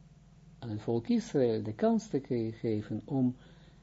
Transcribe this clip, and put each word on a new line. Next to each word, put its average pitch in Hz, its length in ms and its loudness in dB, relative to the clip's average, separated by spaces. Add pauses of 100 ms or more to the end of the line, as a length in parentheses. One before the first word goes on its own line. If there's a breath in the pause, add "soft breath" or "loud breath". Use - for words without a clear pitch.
(680)
Aan 107 60 -6
het 104 80 -6
volk 117 260 -2
Israël 123 560 2
de 107 100 -6
kans 220 340 2
te 143 120 0
ge-, 117 320 -2
geven 110 540 -2
om 127 300 2 (460 soft breath)